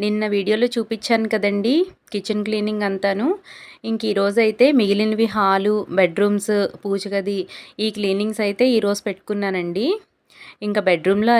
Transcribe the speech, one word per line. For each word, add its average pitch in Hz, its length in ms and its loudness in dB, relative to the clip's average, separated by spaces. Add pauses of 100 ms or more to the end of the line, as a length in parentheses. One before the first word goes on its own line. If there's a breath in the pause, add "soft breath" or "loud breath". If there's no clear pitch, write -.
నిన్న 214 300 0
వీడియోలో 208 420 2
చూపించాను 220 580 -2
కదండి 202 380 0 (420)
కిచెన్ 208 340 -4
క్లీనింగ్ 214 420 -2
అంతాను. 196 380 -2 (640 loud breath)
ఇంక 226 220 -2
ఈరోజైతే 214 540 2 (140)
మిగిలినవి 214 560 2
హాలు, 196 380 2 (260)
బెడ్‌రూమ్స్, 202 520 2 (320)
పూజ 196 180 -2 (120)
గది, 196 260 -4 (460 loud breath)
ఈ - 100 0
క్లీనింగ్స్ 208 520 -2
అయితే 208 280 2
ఈరోజు 202 320 0
పెట్టుకున్నానండి. 190 800 -4 (800 loud breath)
ఇంకా 208 220 -2
బెడ్‌రూమ్‌లో 202 500 2